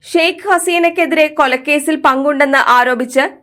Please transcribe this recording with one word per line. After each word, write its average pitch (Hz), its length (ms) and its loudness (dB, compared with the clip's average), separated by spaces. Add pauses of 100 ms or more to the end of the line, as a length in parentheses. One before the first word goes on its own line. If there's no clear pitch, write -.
(120)
ഷെയ്ഖ് 339 380 -2
ഹസീനയ്ക്കെതിരെ 339 760 0
കൊലക്കേസിൽ 294 680 -2
പങ്കുണ്ടെന്ന് 277 760 0
ആരോപിച്ച് 247 500 0 (220)